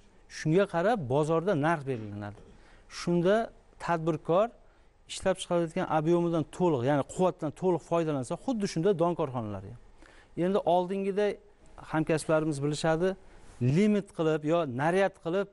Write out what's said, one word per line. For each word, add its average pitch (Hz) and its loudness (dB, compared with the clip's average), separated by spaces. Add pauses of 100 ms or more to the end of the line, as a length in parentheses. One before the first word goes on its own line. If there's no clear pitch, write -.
(320)
Shunga 170 2
qarab 185 0
bozorda 156 0
narx 151 0
belgilanadi. 107 -8 (460)
Shunda 175 2 (420)
tadbirkor 165 0 (640)
ishlab - -2
chiqarayotgan 170 -2
ob'yemidan 165 2
to'liq, 165 0
ya'ni 139 2
quvvatdan 170 -2
to'liq 175 0
foydalansa, 156 -2
xuddi 214 -4
shunda 165 0
don 170 2
korxonalari 110 -6
ham. 117 -18 (540)
Endi 185 0
oldingiday 196 0 (500)
hamkasblarimiz 156 0
bilishadi, 160 0 (480)
limit 196 2
qilib 156 0
yo 160 2 (100)
naryad 175 0
qilib 190 -4